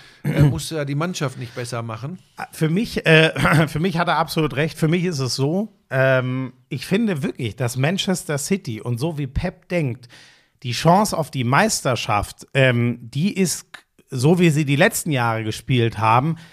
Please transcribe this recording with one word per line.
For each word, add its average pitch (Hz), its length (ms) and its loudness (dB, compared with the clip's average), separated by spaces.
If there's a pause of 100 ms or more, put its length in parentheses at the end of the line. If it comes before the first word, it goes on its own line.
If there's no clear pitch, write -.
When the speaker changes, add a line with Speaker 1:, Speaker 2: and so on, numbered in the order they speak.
(240)
Speaker 1:
äh, 151 180 2
muss 151 280 2
ja 156 140 -4
die 139 120 -4
Mannschaft 165 420 -4
nicht 123 160 -12
besser 120 280 -6
machen. 117 360 -10 (320)
Speaker 2:
Für 160 180 -2
mich, 175 380 -2
äh, 160 320 6
<clears throat> 165 300 4
für - 100 -6
mich 170 180 -2
hat 170 120 0
er 160 80 0
absolut 156 400 -2
recht. 156 200 -2
Für 160 120 0
mich 170 160 2
ist 170 160 -4
es 127 160 -2
so, 170 360 -2 (160)
ähm, 131 680 0 (140)
ich 139 160 -8
finde 190 380 0
wirklich, 127 320 -6
dass 123 220 -4
Manchester 160 600 -2
City 135 420 -4
und 120 180 -4
so 156 180 -4
wie 143 120 -6
Pep - 400 -6
denkt, 151 400 -4 (560)
die 120 80 -4
Chance 180 440 4
auf 160 140 -4
die 131 140 -2
Meisterschaft, 123 1080 0
ähm, 123 480 2
die 135 360 -4
ist, 180 300 -2 (440)
so 147 300 2
wie 170 100 6
sie 151 140 2
die 139 120 0
letzten 175 360 0
Jahre 117 320 0
gespielt 117 540 0
haben, 123 380 2 (160)